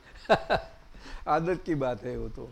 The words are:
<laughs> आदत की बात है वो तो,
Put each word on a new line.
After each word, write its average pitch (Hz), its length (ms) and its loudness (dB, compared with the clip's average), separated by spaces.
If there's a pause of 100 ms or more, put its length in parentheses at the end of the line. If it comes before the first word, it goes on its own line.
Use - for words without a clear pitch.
(300)
<laughs> - 400 4 (580)
आदत 165 380 2
की 175 80 0
बात 127 300 0
है 123 140 -4
वो 113 100 -4
तो, 120 240 -10